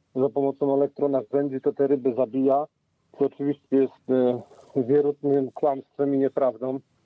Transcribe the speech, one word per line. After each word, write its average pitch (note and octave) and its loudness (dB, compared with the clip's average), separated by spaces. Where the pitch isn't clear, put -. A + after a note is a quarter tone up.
za C3 2
pomocą C#3 -2
elektronarzędzi, C#3 -2
to D3 -2
te C#3+ 0
ryby C3+ 0
zabija, C3 0
co C#3 2
oczywiście C#3 -4
jest, C3+ 0
e, B2 2
wierutnym C#3+ 0
kłamstwem C#3 -2
i C3+ 0
nieprawdą. C3 -2